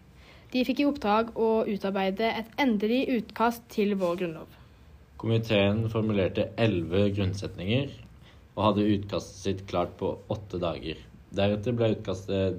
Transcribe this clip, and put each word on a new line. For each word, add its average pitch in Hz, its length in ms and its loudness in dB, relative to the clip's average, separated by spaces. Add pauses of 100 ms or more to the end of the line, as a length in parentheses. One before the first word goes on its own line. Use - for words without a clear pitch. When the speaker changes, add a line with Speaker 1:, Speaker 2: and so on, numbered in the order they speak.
(520)
Speaker 1:
De 254 120 2
fikk 254 160 0
i 285 60 4
oppdrag 226 500 2
å 220 300 2
utarbeide 196 640 0
et 220 220 -6 (100)
endelig 233 480 2
utkast 233 580 0
til 208 320 0
vår 175 220 0
grunnlov. 160 260 -6 (720)
Speaker 2:
Komiteen 113 720 2
formulerte 107 640 0 (100)
elleve 98 560 2
grunnsetninger 101 720 -2 (640)
og 98 80 -2
hadde 104 300 4
utkastet - 480 -4
sitt 98 260 -4
klart 87 300 -2
på 92 160 -2 (180)
åtte - 300 -6
dager. 78 400 -4 (340)
Deretter 104 400 0
ble 113 220 4
utkastet 95 600 -2